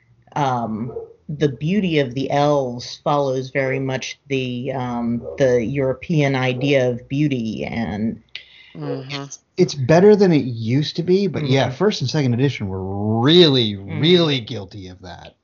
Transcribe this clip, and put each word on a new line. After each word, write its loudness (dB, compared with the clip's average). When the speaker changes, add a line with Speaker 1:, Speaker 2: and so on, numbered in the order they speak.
Speaker 1:
um, -2
the 0
beauty 0
of -2
the -6
elves 0
follows -2
very -2
much -6
the, -4
um, -4
the 4
European 0
idea 0
of -8
beauty, -2
and -4
Speaker 2:
Mm-hmm. -10
Speaker 3:
It's, -16
it's 2
better 6
than 6
it 4
used -2
to -2
be, 2
but -4
yeah, 2
Speaker 1:
Mm-hmm. -6
Speaker 3:
first 0
and -2
second 0
edition -2
were -2
really, 6
Speaker 1:
Mm-hmm. -8
Speaker 3:
really 4
guilty -12
of -18
that. -18